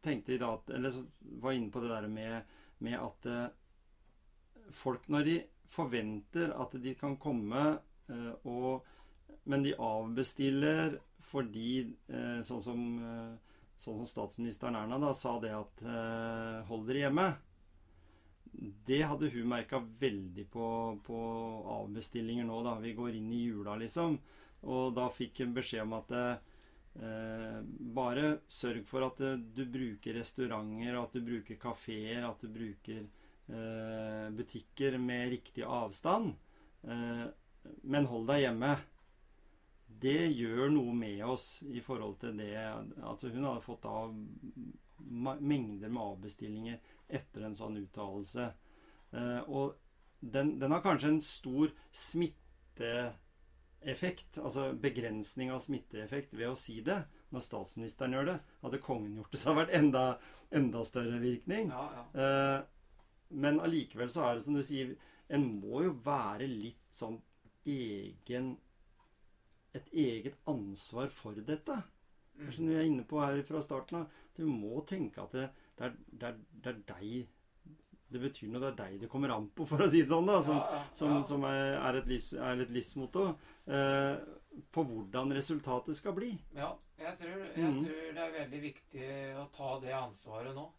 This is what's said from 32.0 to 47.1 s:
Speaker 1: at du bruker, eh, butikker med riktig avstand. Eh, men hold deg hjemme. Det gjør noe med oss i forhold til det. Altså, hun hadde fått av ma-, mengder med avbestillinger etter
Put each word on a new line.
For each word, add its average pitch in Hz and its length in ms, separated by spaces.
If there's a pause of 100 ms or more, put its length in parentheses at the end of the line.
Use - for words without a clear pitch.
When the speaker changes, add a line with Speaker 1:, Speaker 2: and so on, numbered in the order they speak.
Speaker 1:
at 113 160
du 113 80
bruker, 110 580 (420)
eh, 110 840
butikker 123 680
med 123 320
riktig 120 340
avstand. 127 680 (500)
Eh, 117 420 (560)
men 139 240
hold 117 220
deg 143 140
hjemme. 120 360 (1080)
Det 139 480
gjør 117 360
noe 127 220
med 107 300
oss - 380
i 135 180
forhold 110 400
til 113 160
det. 104 200 (460)
Altså, 110 280
hun 123 140
hadde 123 180
fått - 240
av 110 280 (840)
ma-, 131 420
mengder 110 480
med 120 140
avbestillinger 107 760 (300)
etter 139 360